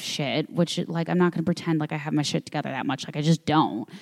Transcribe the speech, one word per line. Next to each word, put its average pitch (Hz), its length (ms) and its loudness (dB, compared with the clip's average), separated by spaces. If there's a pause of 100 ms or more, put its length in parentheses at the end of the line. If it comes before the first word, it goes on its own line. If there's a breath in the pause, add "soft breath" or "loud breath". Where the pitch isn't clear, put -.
shit, 139 480 -2
which, - 380 0
like, 165 220 -2
I'm 170 100 2
not 180 140 4
gonna 165 100 -2
pretend 165 380 0
like 151 120 -4
I 156 40 -2
have 147 160 -4
my 147 100 2
shit 151 240 -2
together 139 240 -4
that 131 160 -6
much. 135 200 -4
Like, 160 100 -10
I 151 60 0
just 156 220 4
don't. 123 440 2 (140 loud breath)